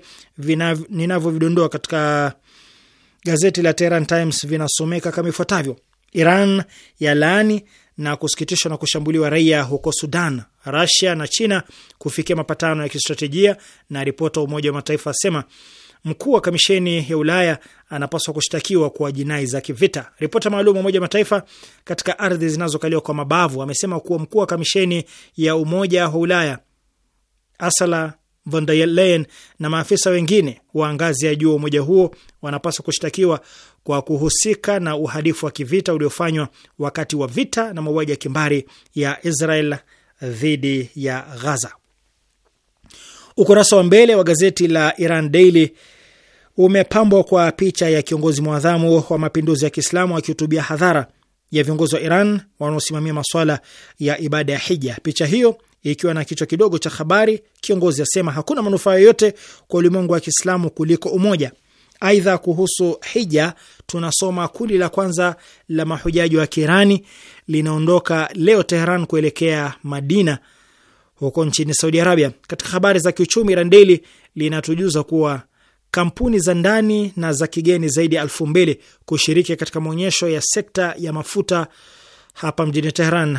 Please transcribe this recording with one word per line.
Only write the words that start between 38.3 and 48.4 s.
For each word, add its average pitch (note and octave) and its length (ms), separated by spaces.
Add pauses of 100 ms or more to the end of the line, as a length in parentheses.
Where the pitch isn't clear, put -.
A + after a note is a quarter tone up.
ya C#3+ 320
Israel D#3 500 (460)
dhidi C3+ 720
ya C3+ 280 (180)
Gaza. C#3 300 (1600)
Ukurasa G3+ 400
wa F#3 60
mbele A3 320
wa F#3 100
gazeti F3 440
la D#3 320
Iran D#3+ 300
Daily E3 420 (840)
umepambwa G3 680
kwa E3+ 280
picha F3+ 360
ya D3+ 140
kiongozi D#3 400